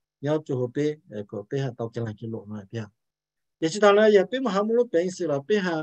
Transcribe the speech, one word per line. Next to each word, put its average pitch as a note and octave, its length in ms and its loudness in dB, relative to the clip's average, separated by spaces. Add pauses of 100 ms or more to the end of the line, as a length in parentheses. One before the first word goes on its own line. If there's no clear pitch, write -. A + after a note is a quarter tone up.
(200)
nhớ D3 240 0
cho C#3+ 120 -4
hồ B2 180 -4
bê, D3+ 220 -2 (140)
ờ, G#2 180 -10
có G2+ 220 -8
bê C#3 80 -4
hà C3+ 200 -2
tao A#2 160 -6
cái A#2 100 -4
làm A2 160 -8
cái A2+ 100 -10
lộ G#2+ 140 -10
mà G#2 280 -12
bê A2+ 80 -6
hà. A2 60 -10 (760)
Để D#3+ 100 0
chỉ G#3 100 -6
ta G#3 120 8
nói G#3+ 200 6
giờ F#3+ 180 6
bê C4 100 -4
mà A#3+ 120 -2
ham G#3 160 0
lúc A#3+ 240 2
bê E3+ 140 2 (140)
là D3+ 180 -2 (100)
bê G#3 100 2
hà, F3+ 240 0